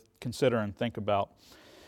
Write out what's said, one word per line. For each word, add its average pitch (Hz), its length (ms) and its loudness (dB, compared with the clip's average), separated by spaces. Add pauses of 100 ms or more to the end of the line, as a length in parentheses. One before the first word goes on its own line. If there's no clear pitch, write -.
(220)
consider 120 360 2
and 101 180 -2
think 117 220 -4
about. 101 340 0 (560)